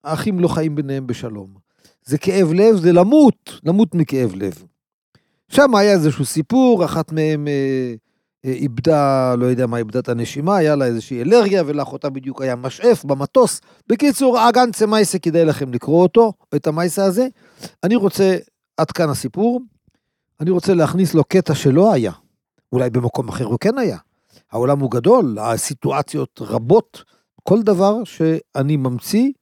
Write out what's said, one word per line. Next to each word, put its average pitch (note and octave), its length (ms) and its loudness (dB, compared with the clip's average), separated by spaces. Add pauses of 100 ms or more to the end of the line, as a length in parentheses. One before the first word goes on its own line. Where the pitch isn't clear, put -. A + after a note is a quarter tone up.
האחים E3+ 360 -4
לא F3 80 2
חיים D#3 280 -2
ביניהם C#3 320 -6
בשלום. G#2+ 460 -10 (520)
זה C#3 120 -2
כאב F#3 360 0
לב, G#3 220 6
זה F3 160 2
למות, A3 720 4
למות F#3 320 0
מכאב C3 400 -2
לב. F#2+ 280 -8 (880)
שם C4+ 260 4
היה G3+ 160 4
איזשהו D3+ 340 0
סיפור, A3+ 600 2
אחת D#3+ 260 -6
מהם, D#3 360 -2
אה, C3+ 460 -4 (520)
אה, C3 60 -4
איבדה, C3+ 840 0
לא A#2+ 100 -2
יודע B2+ 220 0
מה, A#2 100 -4
איבדה A#2 220 -4
את B2+ 100 -8
הנשימה, C#3+ 480 -2
היה D3+ 180 2
לה C#3 100 0
איזושהי A#2+ 360 -6
אלרגיה, G3 440 2
ולאחותה C#3+ 440 -6
בדיוק C3+ 320 -10
היה C3 140 -4
משאף D3 500 -2
במטוס. C#3+ 560 0 (260)
בקיצור, B3 600 2
אגן A#3+ 220 2
צמייסה, G#3 480 0
כדאי E3 260 2
לכם C#3 280 -2
לקרוא D#3 300 2
אותו, A3 300 4 (220)
את D3 120 -4
המייסה E3+ 380 -2
הזה. G3+ 220 0 (560)
אני G3+ 120 2
רוצה, F#3+ 420 0 (400)
עד D#3+ 140 -2
כאן D#3+ 180 -2
הסיפור, G3+ 520 -2 (800)
אני D#3 100 -4
רוצה F#3 240 0
להכניס E3+ 400 0
לו D#3 100 4
קטע F3 320 0
שלא F3 380 4
היה. A2+ 180 0 (600)
אולי B2 180 -2
במקום A#2+ 400 -4
אחר A#2+ 160 -6
הוא A2+ 140 -4
כן A#3 180 0
היה. E3+ 200 -4 (540)
העולם C3 280 0
הוא C3 120 -2
גדול, B2+ 480 2
הסיטואציות C#3 1000 -6
רבות, A#2 640 0 (400)
כל G#3+ 180 2
דבר G#3 420 0
שאני D#3 720 -4
ממציא C#3 540 -2 (100)